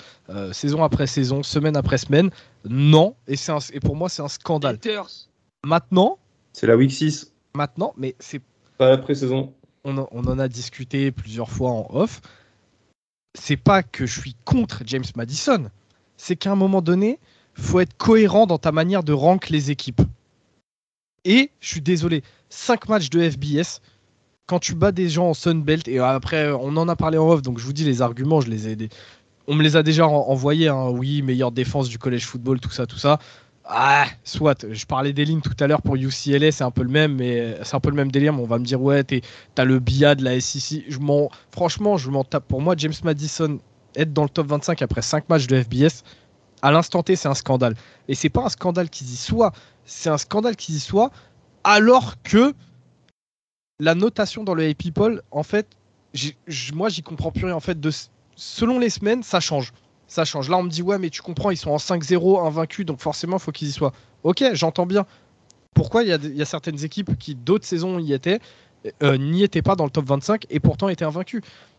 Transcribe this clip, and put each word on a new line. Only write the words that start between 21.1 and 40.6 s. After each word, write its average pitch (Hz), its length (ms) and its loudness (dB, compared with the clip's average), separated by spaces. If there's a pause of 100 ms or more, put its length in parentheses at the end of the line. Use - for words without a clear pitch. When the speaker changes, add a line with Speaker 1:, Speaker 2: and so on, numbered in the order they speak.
Speaker 1:
Et, 254 340 4
je - 100 -18
suis 165 120 -8
désolé, 165 420 0 (260)
cinq - 400 -2
matchs 185 220 0
de 165 180 2
F 139 80 -4
B 143 200 -2
S, - 260 -4 (640)
quand 175 140 -2
tu - 160 -6
bats 190 160 2
des 180 160 0
gens 170 220 0
en 156 40 0
Sun 165 280 0
Belt, 156 260 0
et 127 100 -2
après, 135 540 0
on 139 240 -4
en 165 120 0
a 170 60 0
parlé 160 240 0
en 160 100 4
off, 160 140 6
donc 127 160 -6
je 113 60 -10
vous 135 80 -4
dis 151 120 -2
les 127 160 2
arguments, 131 400 2
je 120 80 0
les 110 200 -4
ai 110 80 -6
dé-, 110 120 -6 (600)
on 147 80 -2
me 156 80 2
les 151 120 4
a 160 60 4
déjà 156 240 4
en-, 143 240 0
envoyés, 147 380 2
hein. 131 200 -2
Oui, 131 340 -2
meilleure 127 280 0
défense 127 380 -2
du 113 100 -10
college 123 260 -4
football, 127 360 -4
tout - 100 -8
ça, 123 160 -6
tout - 120 -12
ça. 147 200 4 (520)
Ah, 139 360 4 (180)
soit, 147 480 0
je 107 140 -10
parlais 139 260 -2
des 143 140 0
lignes 156 160 -2
tout - 180 -4
à 143 60 2
l'heure 147 160 2
pour 139 140 0
U 131 140 -2
C 139 220 -4
L 143 120 4
A, 156 60 4
c'est 143 140 -2
un 123 60 -2
peu 127 120 -2
le 123 60 -2
même, 147 280 2
mais, 120 480 -4
c'est - 120 -6
un 131 40 -2
peu 147 100 -2
le 143 60 0
même 139 140 0
délire, 143 220 2
mais 135 80 -2
on 120 60 -4
va 117 120 0
me 123 60 -4
dire, « 123 180 -2
Ouais, 139 220 2
t'es, 131 160 -4 (340)
t'as 127 120 2
le 131 120 4
bia 135 360 4
de 135 100 -2
la 127 120 0
S 127 200 -4
E 135 40 -8